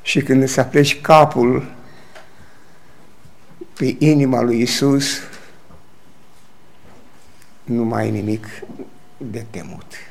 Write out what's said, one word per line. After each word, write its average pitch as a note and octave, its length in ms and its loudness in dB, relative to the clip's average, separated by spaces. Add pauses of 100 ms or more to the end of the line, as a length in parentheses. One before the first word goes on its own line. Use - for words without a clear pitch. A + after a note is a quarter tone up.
Și - 200 0
când C3+ 200 4
îți C3+ 180 2
apleci C#3+ 420 4
capul C3+ 720 6 (2000)
pe C3 260 0
inima C#3 420 6
lui A#2+ 180 2
Iisus, C#3 580 2 (2500)
nu A#2 200 0
mai A2+ 200 0
ai A2 80 0
nimic G#2+ 360 -2 (680)
de A2+ 320 -10
temut. - 360 -12 (260)